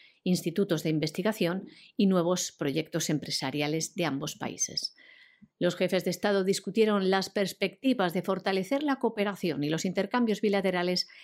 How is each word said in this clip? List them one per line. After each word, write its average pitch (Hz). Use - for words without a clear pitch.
institutos 180
de 160
investigación 175
y 196
nuevos 180
proyectos 156
empresariales 147
de 175
ambos 147
países. -
Los 170
jefes 180
de 190
Estado 196
discutieron 196
las 190
perspectivas 196
de 175
fortalecer 190
la 277
cooperación 196
y 147
los 160
intercambios 202
bilaterales 185